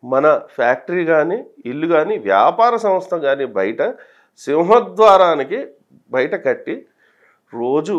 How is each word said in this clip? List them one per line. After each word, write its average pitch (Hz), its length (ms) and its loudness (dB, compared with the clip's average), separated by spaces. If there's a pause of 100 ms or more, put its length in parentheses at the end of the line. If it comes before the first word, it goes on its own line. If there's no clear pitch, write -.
మన 131 240 0 (300)
ఫ్యాక్టరీ 131 560 -2
కానీ, 165 260 0 (320)
ఇల్లు 151 240 -6
కానీ, 160 220 0 (140)
వ్యాపార 170 420 4 (140)
సంస్థ 185 280 -2 (140)
కానీ 139 180 -2 (140)
బయట 113 220 -2 (580)
సింహద్వారానికి 185 1200 2 (560)
బయట 151 180 -2 (120)
కట్టి 131 300 -4 (760)
రోజు 147 460 -4